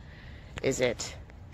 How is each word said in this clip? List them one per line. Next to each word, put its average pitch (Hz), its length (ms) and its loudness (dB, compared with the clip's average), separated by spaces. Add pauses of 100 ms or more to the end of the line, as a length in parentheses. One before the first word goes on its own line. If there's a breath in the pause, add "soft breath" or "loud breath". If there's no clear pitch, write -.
(600 loud breath)
Is 135 200 6
it - 340 4 (380)